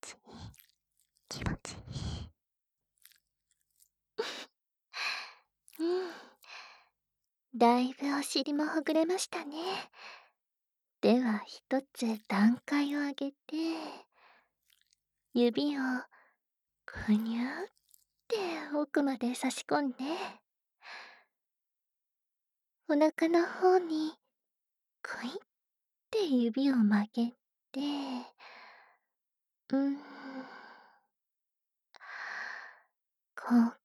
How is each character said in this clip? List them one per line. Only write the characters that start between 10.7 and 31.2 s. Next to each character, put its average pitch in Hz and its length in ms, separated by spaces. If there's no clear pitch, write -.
で 220 220
は 220 240
一 - 340
つ 220 340
段 220 400
階 285 300
を - 60
上 285 100
げ 277 180
て、 - 60
指 277 460
を - 20
ぐ 214 80
に 226 260
ゅ 240 60
っ - 0
て 466 100
奥 294 300
ま 269 120
で 247 200
差 262 160
し - 120
込 294 180
ん 269 100
で、 262 120
お 311 60
腹 311 340
の 339 180
方 370 320
に 311 400
ク - 220
イ 254 40
ッ 359 100
て 427 160
指 262 440
を 262 60
曲 208 360
げ 233 220
て、 269 80
う 269 60
ん。 277 220